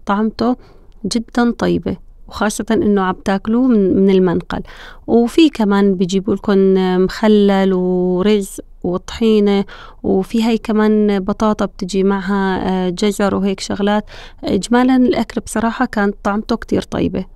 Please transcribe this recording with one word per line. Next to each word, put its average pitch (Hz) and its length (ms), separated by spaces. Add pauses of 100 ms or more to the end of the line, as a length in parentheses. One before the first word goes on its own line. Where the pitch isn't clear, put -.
طعمته 220 500 (500)
جدًا 240 440
طيبة، 180 460 (320)
وخاصة 208 420
إنه 208 320
عم 185 120 (100)
تاكلوه 220 420
من، 202 300
من 196 140
المنقل. 185 520 (440)
وفي 240 420
كمان 202 460
بيجيبوا 190 400
لكم 190 400 (300)
مخلل 196 720
ورز 180 840 (240)
وطحينة، 202 800 (380)
وفي 196 400
هاي 226 160
كمان 214 640
بطاطا 208 440
بتجي 190 400
معها، 196 640
آه، 185 220
جزر 202 440
وهيك 196 260
شغلات. 208 440 (400)
إجمالًا 247 520
الأكل 247 440
بصراحة 226 440
كانت 202 380
طعمته 214 340
كتير 190 260
طيبة. 180 420 (120)